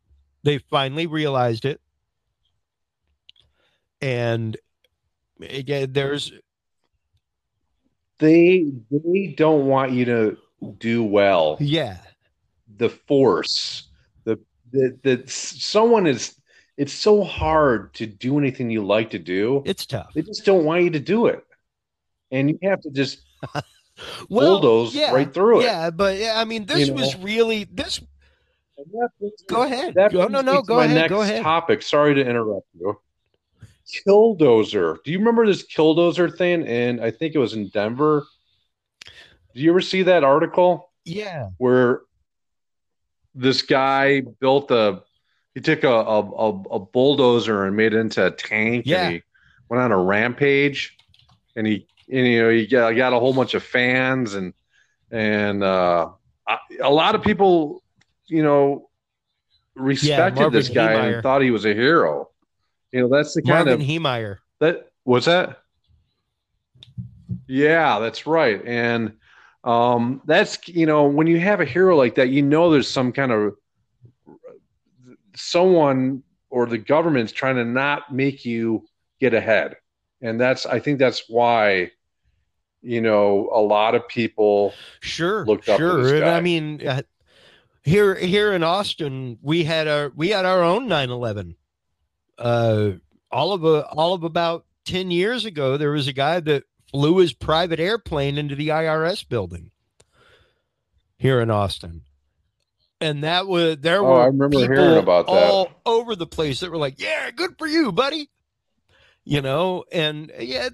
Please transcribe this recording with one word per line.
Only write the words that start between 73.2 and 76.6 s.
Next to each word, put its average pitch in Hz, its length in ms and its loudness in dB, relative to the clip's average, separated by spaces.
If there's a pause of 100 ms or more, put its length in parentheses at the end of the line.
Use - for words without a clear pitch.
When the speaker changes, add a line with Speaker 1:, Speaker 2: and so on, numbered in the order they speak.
Speaker 2:
of 104 240 0 (1800)
someone 139 880 2 (260)
or 120 180 0